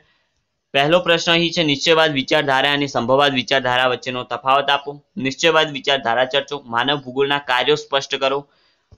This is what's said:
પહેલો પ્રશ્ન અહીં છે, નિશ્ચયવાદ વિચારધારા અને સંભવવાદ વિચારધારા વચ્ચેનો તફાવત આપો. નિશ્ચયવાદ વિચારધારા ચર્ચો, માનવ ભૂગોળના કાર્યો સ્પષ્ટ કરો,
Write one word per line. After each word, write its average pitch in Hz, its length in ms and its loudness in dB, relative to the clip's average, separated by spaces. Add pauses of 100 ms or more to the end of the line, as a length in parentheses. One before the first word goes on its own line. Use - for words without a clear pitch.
(720)
પહેલો 147 260 4
પ્રશ્ન 170 320 0
અહીં 170 200 2
છે, 170 120 -2
નિશ્ચયવાદ 160 500 2
વિચારધારા 139 580 0
અને 143 160 0
સંભવવાદ 135 460 2
વિચારધારા 127 540 0
વચ્ચેનો 123 360 -4
તફાવત 131 460 -2
આપો. 143 340 -4 (140)
નિશ્ચયવાદ 156 540 0
વિચારધારા 131 540 0
ચર્ચો, 139 340 -4
માનવ 123 380 -2
ભૂગોળના 139 400 -2
કાર્યો 127 380 0
સ્પષ્ટ 139 400 -4
કરો, 135 320 -2 (500)